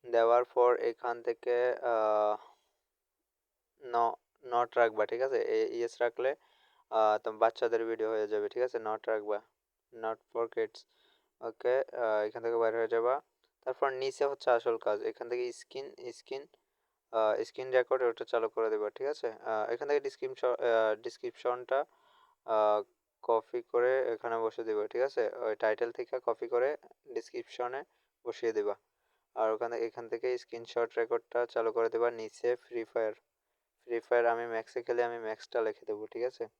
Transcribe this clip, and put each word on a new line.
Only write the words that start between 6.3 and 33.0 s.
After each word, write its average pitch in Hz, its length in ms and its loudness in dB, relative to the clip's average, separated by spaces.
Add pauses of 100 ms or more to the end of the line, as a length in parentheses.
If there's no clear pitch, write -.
আহ, 107 280 4
তো 113 140 -4
বাচ্চাদের 113 520 2
ভিডিও 110 240 -2
হয়ে 107 200 0
যাবে, 104 200 -2
ঠিক 123 140 -2
আছে? 123 160 -2
Not 107 280 -4
রাখবা, 107 340 -2 (520)
not 110 260 -6
for 117 380 -4
kids। 110 220 -4 (600)
ওকে, 123 380 -2
আহ, 110 480 0
এখান 113 160 -8
থেকে 117 140 0
বাইরে 113 200 2
হয়ে 113 120 0
যাবা। 120 320 0 (440)
তারপর 135 260 -2
নিচে 131 340 -4
হচ্ছে 139 260 -2
আসল 117 280 2
কাজ, 104 240 -2
এখান 117 260 -8
থেকে 123 240 -4
স্ক্রিন, - 420 -14 (180)
স্ক্রিন, - 340 -14 (680)
আহ, 110 320 2
স্ক্রিন 131 260 -10
রেকর্ড 127 320 2
ওটা 120 220 0
চালু 113 240 0
করে 113 220 -2
দেবা, 107 200 -2
ঠিক 131 160 -6
আছে? 143 220 -4
আহ, 113 440 -4
এখান 143 160 -4
থেকে 147 120 4
ডেসক্রিপশন, 131 480 -4
আহ, 113 460 4
ডেসক্রিপশনটা, 123 880 -4 (600)
আহ, 107 380 4 (400)
কপি 117 400 0
করে 123 500 2
এখানে 113 260 -4
বসে 113 260 -4
দিবা, 107 220 0
ঠিক 120 160 -2
আছে? 127 340 0
ওই 110 200 -2
টাইটেল 117 360 0
থেকে 127 340 -6
কপি 117 220 -2
করে 131 280 0 (360)
ডেসক্রিপশনে 120 720 -8 (400)
বসিয়ে 117 280 -2
দিবা। 104 240 0 (580)
আর 110 160 2
ওখানে, 117 260 -4
এখান 117 320 -6
থেকে 123 300 -4
স্ক্রিনশট 117 600 -4
রেকর্ডটা 117 480 -2
চালু 113 260 -2
করে 113 160 2
দেবা। 117 220 2
নিচে 117 460 -4
ফ্রি 117 280 -8
ফায়ার, 110 280 -2 (720)